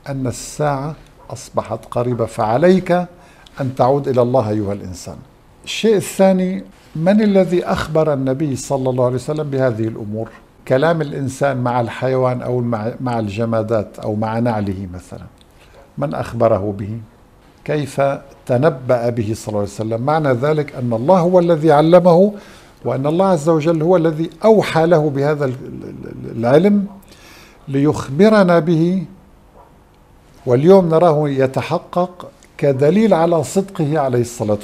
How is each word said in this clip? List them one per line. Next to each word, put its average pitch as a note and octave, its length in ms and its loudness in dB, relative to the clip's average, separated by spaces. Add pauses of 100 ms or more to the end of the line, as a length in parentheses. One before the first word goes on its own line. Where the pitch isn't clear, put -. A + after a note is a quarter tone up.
أن C3+ 180 -6
الساعة C#3+ 680 -4 (380)
أصبحت A2 460 -8 (120)
قريبة، A#2+ 360 -2
فعليك D#3+ 640 2 (680)
أن C3 160 -4
تعود C#3 320 2
إلى B2 140 2
الله B2 280 0
أيها G#2 220 -2
الإنسان. F#2+ 440 -12 (480)
الشيء G#3+ 320 0
الثاني، F#3+ 680 0 (320)
من F#3+ 260 2
الذي F#3+ 420 2
أخبر D#3 480 0
النبي C3+ 440 -2
صلى C3 340 -4
الله B2+ 140 0
عليه B2 100 0
وسلم D3+ 360 -6
بهذه B2 380 -2
الأمور؟ A2 400 -8 (400)
كلام D#3 340 2
الإنسان C#3 540 -4
مع B2 240 -2
الحيوان B2+ 600 -2
أو B2 180 -4
مع، A#2 400 -4
مع B2 180 -4
الجمادات A2 800 -2
أو A2 160 -4
مع A2 240 -4
نعله G2+ 560 -2
مثلًا، F2+ 320 -16 (720)
من C#3+ 160 -6
أخبره A2+ 640 0
به؟ A2 220 -10 (640)
كيف D3 360 -4 (460)
تنبأ B2+ 640 0
به A2+ 280 -2
صلى - 120 -12
الله G#2 100 -4
عليه G2+ 120 -4
وسلم؟ A2 300 -6
معنى D3+ 280 0
ذلك C#3+ 460 -2
أن B2 180 -4
الله C#3+ 280 2
هو F3+ 180 4
الذي E3 340 4
علمه، F3 600 6 (520)
وأن C3 220 -2
الله E3+ 200 0
عز E3 220 0
وجل D#3+ 340 2
هو F3+ 140 4
الذي D#3+ 340 0 (140)
أوحى F3+ 420 4
له D#3 240 4
بهذا C#3+ 340 -2
ال-، C3 60 0
ال-، - 340 -12
ال-، - 540 -14
العلم F#3 480 4 (840)
ليخبرنا D#3+ 920 2
به، E3+ 460 0 (1400)
واليوم E3+ 420 6
نراه D#3+ 400 2
يتحقق C#3 1040 -4 (280)
كدليل D3+ 560 4
على E3 300 2
صدقه D#3+ 540 -2
عليه B2+ 220 0
الصلاة G#2+ 440 -2